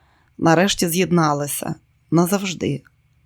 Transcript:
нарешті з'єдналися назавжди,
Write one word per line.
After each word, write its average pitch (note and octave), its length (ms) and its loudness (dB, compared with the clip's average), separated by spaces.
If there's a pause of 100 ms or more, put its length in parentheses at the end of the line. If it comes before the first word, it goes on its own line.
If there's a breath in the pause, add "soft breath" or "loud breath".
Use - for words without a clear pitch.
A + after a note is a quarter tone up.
(380)
нарешті E3+ 500 2
з'єдналися D#3+ 880 0 (360)
назавжди, E3+ 720 0 (420)